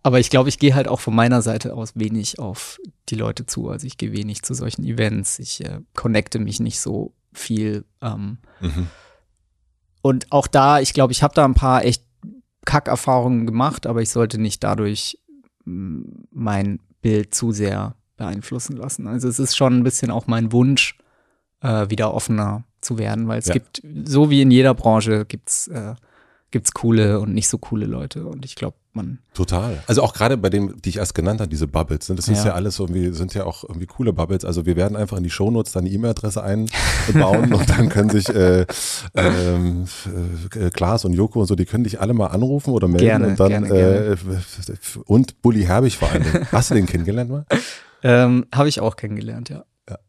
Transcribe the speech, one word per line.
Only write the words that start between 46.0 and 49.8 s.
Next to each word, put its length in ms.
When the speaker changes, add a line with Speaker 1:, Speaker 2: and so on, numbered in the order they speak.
Speaker 2:
allen 140
Dingen. 240
Speaker 1:
<laughs> 40
Speaker 2:
Hast 200
du 20
den 140
kennengelernt 420
mal? 160
Speaker 1:
Ähm, 500
hab 140
ich 140
auch 160
kennengelernt, 540
ja. 160